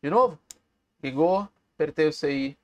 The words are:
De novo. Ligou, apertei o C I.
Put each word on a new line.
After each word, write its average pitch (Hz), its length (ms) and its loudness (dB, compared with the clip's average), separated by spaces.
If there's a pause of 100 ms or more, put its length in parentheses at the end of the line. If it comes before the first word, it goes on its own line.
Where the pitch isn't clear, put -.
De 143 60 -4
novo. 208 300 2 (640)
Ligou, 170 440 0 (280)
apertei 156 340 0
o 151 40 0
C 143 200 -4
I. 139 320 -4